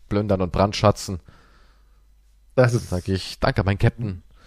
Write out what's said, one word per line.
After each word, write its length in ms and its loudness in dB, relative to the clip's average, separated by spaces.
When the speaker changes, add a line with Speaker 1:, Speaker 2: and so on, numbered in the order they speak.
Speaker 1:
plündern 340 0
und 100 -2
brandschatzen. 680 0
Speaker 2:
Das 200 4
ist 160 -4
Speaker 1:
Sag 180 -4
ich, 300 -6
"Danke, 260 0
mein 140 0
Captain. 440 -2